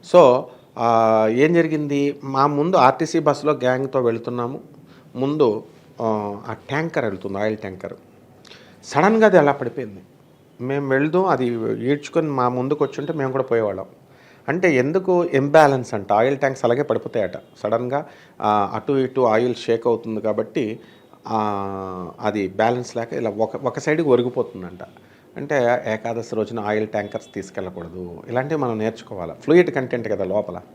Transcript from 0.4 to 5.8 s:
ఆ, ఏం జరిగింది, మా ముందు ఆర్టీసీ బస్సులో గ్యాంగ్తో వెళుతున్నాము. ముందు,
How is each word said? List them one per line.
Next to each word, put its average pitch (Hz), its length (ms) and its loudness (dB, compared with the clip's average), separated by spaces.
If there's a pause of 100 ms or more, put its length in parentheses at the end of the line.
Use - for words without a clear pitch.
ఆ, 113 540 4
ఏం 147 220 4
జరిగింది, 147 680 0
మా 135 240 2
ముందు 151 300 2
ఆర్టీసీ 147 420 4
బస్సులో 147 340 0
గ్యాంగ్తో 131 460 0
వెళుతున్నాము. 120 600 -4 (540)
ముందు, 131 480 0 (380)